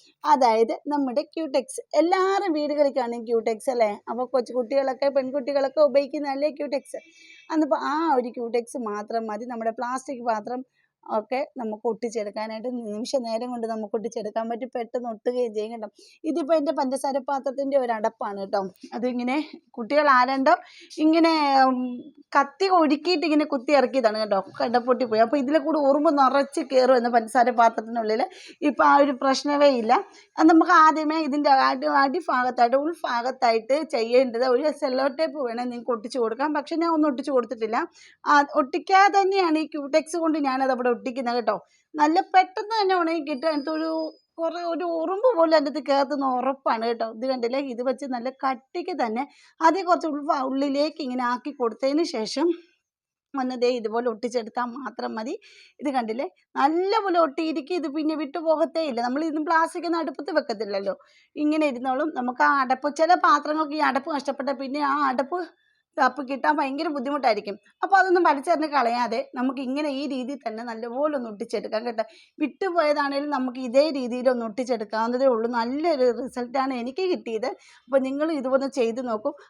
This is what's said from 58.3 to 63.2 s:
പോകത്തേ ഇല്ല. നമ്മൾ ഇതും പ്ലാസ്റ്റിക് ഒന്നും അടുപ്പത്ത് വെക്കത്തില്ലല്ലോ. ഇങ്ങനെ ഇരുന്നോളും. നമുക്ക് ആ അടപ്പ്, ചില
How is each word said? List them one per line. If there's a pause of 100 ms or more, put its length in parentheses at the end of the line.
പോകത്തേ
ഇല്ല.
നമ്മൾ
ഇതും
പ്ലാസ്റ്റിക്
ഒന്നും
അടുപ്പത്ത്
വെക്കത്തില്ലല്ലോ. (400)
ഇങ്ങനെ
ഇരുന്നോളും.
നമുക്ക്
ആ
അടപ്പ്,
ചില